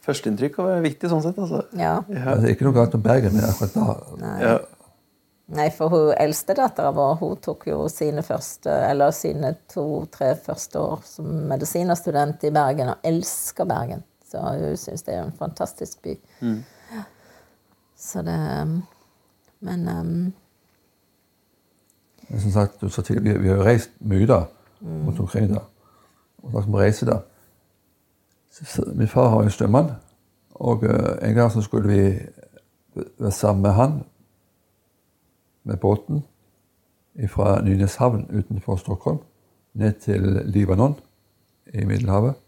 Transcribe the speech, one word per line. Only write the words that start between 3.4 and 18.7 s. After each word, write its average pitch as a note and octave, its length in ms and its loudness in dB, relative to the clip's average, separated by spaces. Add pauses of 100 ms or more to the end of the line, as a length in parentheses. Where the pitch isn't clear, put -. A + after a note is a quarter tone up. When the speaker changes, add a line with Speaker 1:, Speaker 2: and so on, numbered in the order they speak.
Speaker 3:
akkurat G2+ 260 -2
da G#3+ 220 0 (220)
Speaker 2:
Nei. G#2+ 240 -8
Speaker 1:
Ja. A2+ 160 4 (920)
Speaker 2:
Nei, D3+ 200 0
for D#3 200 -2
hun D#3 280 6
eldste D#3 380 0
datteren F#3+ 400 0
vår, C#3 220 2
hun F3 200 -4
tok - 300 -8
jo D3+ 200 -2
sine D3+ 360 -4
første, - 500 -4 (160)
eller C#3+ 220 4
sine D3+ 440 -4 (140)
to-tre D3+ 680 -4
første - 440 -10
år - 260 -4
som - 200 -14 (220)
medisinerstudent D3+ 960 -2
i D3+ 80 0
Bergen, C#3+ 380 0
og - 140 -6
elsker - 640 -2
Bergen. - 380 -4 (240)
Så - 160 -8
hun - 320 -4
synes - 280 -12
det - 120 -6
er F2+ 80 -6
en - 160 -10
fantastisk - 640 -8
by. - 140 -10 (240)
Speaker 1:
Mm. A2+ 220 -4 (1300)
Speaker 2:
Så - 300 -10
det, E3 140 -4 (1200)